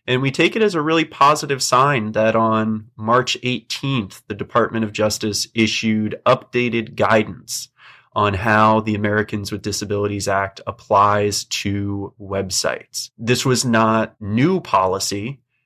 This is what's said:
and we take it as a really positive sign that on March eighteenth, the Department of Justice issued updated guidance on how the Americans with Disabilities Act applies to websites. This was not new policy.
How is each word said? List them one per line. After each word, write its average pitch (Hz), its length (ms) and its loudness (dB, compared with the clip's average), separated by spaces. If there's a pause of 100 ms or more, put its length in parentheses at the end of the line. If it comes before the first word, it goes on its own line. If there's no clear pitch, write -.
and 127 140 0
we 135 100 0
take 170 260 0
it 220 60 0
as 208 120 2
a 156 80 0
really 160 220 0
positive 143 580 2
sign 127 500 2
that 110 220 2
on 110 600 0
March 117 460 0
eighteenth, 123 840 -6
the 107 60 -8
Department 110 500 0
of 104 80 -6
Justice 107 600 -2
issued 107 720 0
updated 123 680 0
guidance 107 720 -2 (440)
on 101 220 0
how 107 460 4
the 110 140 -2
Americans 104 580 -2
with 101 100 -8
Disabilities 101 640 -4
Act 98 400 -2
applies 104 800 2
to 101 760 -6
websites. - 960 -6
This 117 260 0
was 127 200 2
not 113 560 2
new 127 400 2
policy. 98 800 -2 (260)